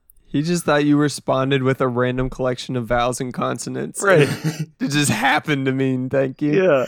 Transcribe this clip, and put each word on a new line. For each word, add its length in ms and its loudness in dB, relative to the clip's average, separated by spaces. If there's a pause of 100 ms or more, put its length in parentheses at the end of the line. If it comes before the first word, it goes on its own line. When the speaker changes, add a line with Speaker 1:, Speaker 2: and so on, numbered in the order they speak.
(260)
Speaker 1:
He 160 -4
just 240 -2
thought 180 2
you 140 4
responded 680 0
with 160 2
a 80 2
random 420 -2
collection 460 -4
of 120 -4
vowels 340 0
and 120 -6
consonants. 720 -6
Speaker 2:
Right. 240 6
Speaker 1:
<laughs> 540 -6
It 80 -2
just 200 2
happened 580 0
to 40 2
mean 380 0
thank 320 -2
you. 220 2
Speaker 2:
Yeah. 240 4